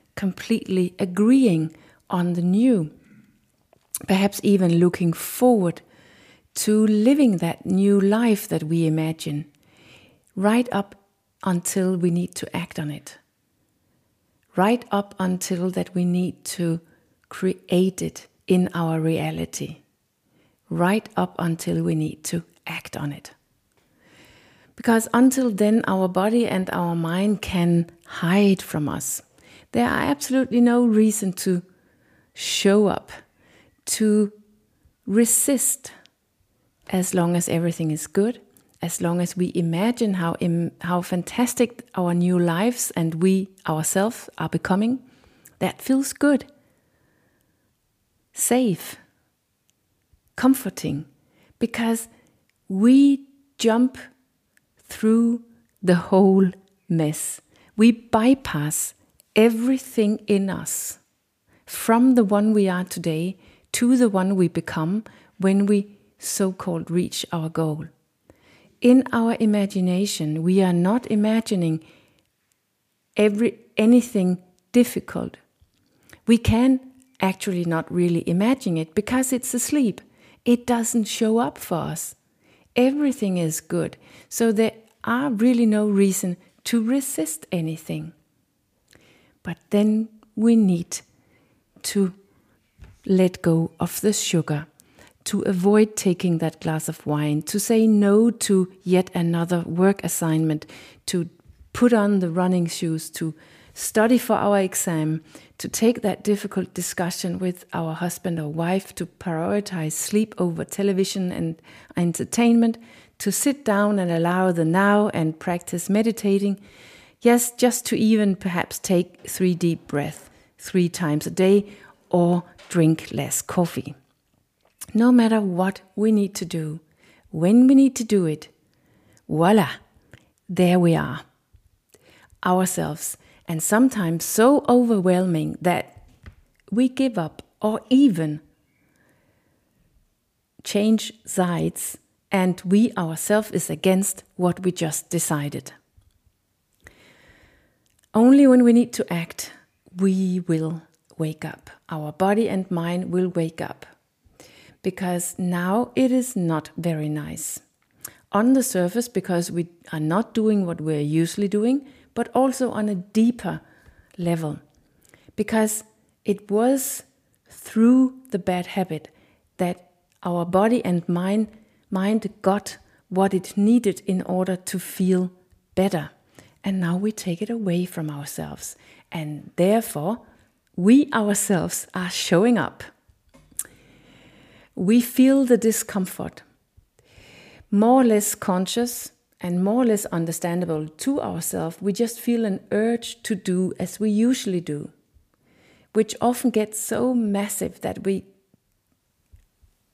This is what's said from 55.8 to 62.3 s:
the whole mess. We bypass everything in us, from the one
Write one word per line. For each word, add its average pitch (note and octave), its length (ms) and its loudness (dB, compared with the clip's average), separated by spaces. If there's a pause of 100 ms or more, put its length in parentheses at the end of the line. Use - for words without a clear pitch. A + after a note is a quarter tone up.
the F3+ 140 4
whole F#3+ 560 4 (380)
mess. D#3+ 500 -2 (380)
We A3+ 160 6
bypass A3 1040 0 (380)
everything A3+ 840 2 (100)
in G3 220 0
us, - 500 -8 (640)
from A#3+ 500 2
the A#3 100 4
one G#3 260 2